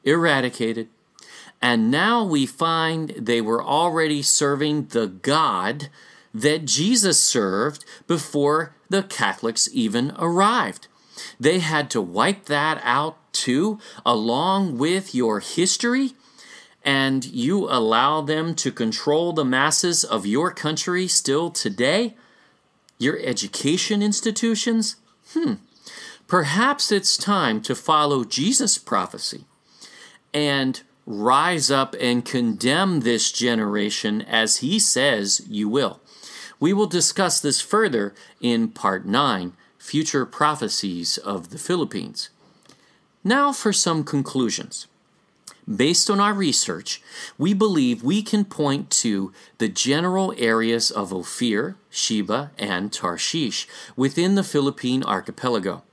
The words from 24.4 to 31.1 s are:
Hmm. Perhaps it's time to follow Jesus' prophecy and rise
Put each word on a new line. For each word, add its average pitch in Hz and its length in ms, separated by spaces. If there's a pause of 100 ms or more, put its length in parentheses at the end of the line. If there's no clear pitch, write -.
Hmm. 294 220 (720)
Perhaps 185 640
it's 196 260
time 127 440
to 123 140
follow 147 480
Jesus' 202 540
prophecy - 680 (880)
and 139 480 (240)
rise 139 680